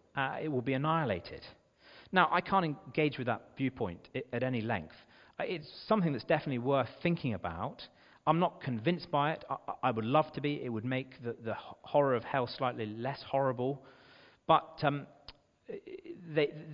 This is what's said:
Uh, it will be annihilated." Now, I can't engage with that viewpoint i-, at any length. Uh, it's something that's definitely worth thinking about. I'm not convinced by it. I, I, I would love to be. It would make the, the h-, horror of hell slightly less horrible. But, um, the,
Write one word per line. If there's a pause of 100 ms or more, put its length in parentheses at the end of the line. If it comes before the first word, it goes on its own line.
(160)
Uh,
it
will
be
annihilated." (680)
Now,
I
can't
engage
with
that
viewpoint
i-, (100)
at
any
length. (440)
Uh,
it's (160)
something
that's
definitely
worth (120)
thinking
about. (460)
I'm
not
convinced
by
it.
I, (140)
I, (100)
I
would
love
to
be.
It
would
make
the,
the
h-,
horror
of
hell
slightly
less
horrible. (600)
But,
um, (1300)
the, (240)